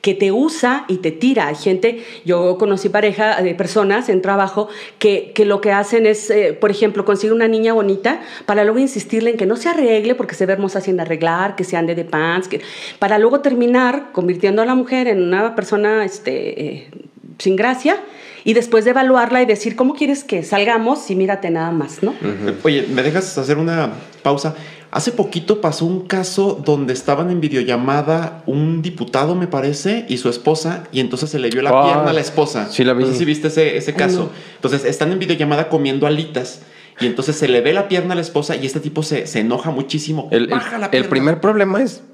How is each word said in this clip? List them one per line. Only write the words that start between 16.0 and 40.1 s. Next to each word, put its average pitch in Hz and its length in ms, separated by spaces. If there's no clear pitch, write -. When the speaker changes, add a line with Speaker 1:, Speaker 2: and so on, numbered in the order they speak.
Speaker 1:
este, - 600
eh, - 260
sin 190 180
gracia 254 420
y 220 100
después 233 300
de 247 80
evaluarla 254 500
y 247 40
decir, 220 280
"¿Cómo 262 220
quieres 277 260
que 175 220
salgamos? 226 680
Y 185 60
mírate 190 340
nada 165 220
más", 160 320
¿no? 220 80
Speaker 2:
Ujú. 101 500
Speaker 3:
Oye, 143 260
¿me 131 140
dejas 180 340
hacer 143 220
una 160 320
pausa? 143 320
Hace 156 200
poquito 208 480
pasó 160 240
un 185 220
caso 185 580
donde 139 300
estaban 147 360
en 175 100
videollamada 139 1040
un 156 360
diputado, 151 520
me 180 140
parece, 151 600
y 127 80
su 123 140
esposa, 160 640
y 131 80
entonces 127 280
se 147 120
le 120 100
vio 123 100
la 139 100
Speaker 2:
Ah, 135 140
Speaker 3:
pierna 147 260
a - 40
la 156 60
esposa. 139 500
Speaker 2:
sí 131 140
la 127 100
vi. 123 100
Speaker 3:
No 131 60
sé 127 80
si 170 80
viste 151 220
ese, 156 280
ese - 140
Speaker 1:
Ay, 147 80
Speaker 3:
caso. 180 220
Speaker 1:
no. - 100
Speaker 3:
Entonces, 139 320
están 151 260
en 190 60
videollamada 156 500
comiendo 143 380
alitas, 147 560
y 120 60
entonces 127 300
se 147 120
le 123 120
ve 139 140
la 202 140
pierna 180 240
a - 20
la 170 80
esposa, 151 340
y 139 80
este 135 160
tipo 151 220
se, 147 240
se 113 140
enoja 120 320
muchísimo. 151 580